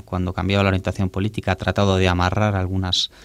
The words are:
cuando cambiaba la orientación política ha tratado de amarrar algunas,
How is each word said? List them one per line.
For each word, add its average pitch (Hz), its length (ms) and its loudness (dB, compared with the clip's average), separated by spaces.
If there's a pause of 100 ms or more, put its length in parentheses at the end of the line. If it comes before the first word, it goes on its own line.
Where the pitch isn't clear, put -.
cuando 90 280 -4
cambiaba 98 300 0
la 98 60 4
orientación 92 420 0
política 98 420 -2
ha - 40 -2
tratado 95 400 0
de 92 120 4
amarrar 92 460 2
algunas, 92 560 -2 (140)